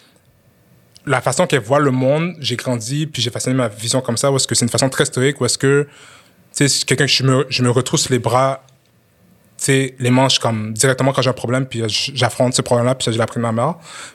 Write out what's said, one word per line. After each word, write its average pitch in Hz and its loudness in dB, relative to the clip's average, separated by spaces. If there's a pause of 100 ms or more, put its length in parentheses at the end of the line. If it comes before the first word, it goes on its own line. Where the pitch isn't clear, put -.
(1080)
la 131 0
façon 175 0
qu'elle 139 0
voit 123 2
le 143 4
monde, 143 0
j'ai 120 -4
grandi, 127 -4
puis 151 -6
j'ai 113 -2
façonné 131 -2
ma 123 0
vision 113 -2
comme 117 -2
ça, 139 2
où 135 2
est-ce 131 0
que - -2
c'est 123 2
une 117 0
façon 135 2
très 151 0
stoïque, 139 0
où 123 0
est-ce - -2
que, 139 2
tu - -20 (640)
sais, 143 2
c'est - -2
quelqu'un 139 2
que 127 0
je - 0
me, 131 2
je - -2
me 123 2
retrousse 127 0
les 123 2
bras, 131 0 (960)
tu - -10
sais, 135 2
les 123 0
manches, 131 4
comme, 110 -2
directement 135 2
quand 131 0
j'ai 127 2
un 123 0
problème, 127 -2
puis 113 -6
j-, - -4
j'affronte 123 0
ce - 0
problème-là, 120 2
puis - -8
ça, 117 -2
je 113 -2
l'ai 113 0
appris 110 -6
de 117 -4
ma 117 -2
mère. 127 -2 (380)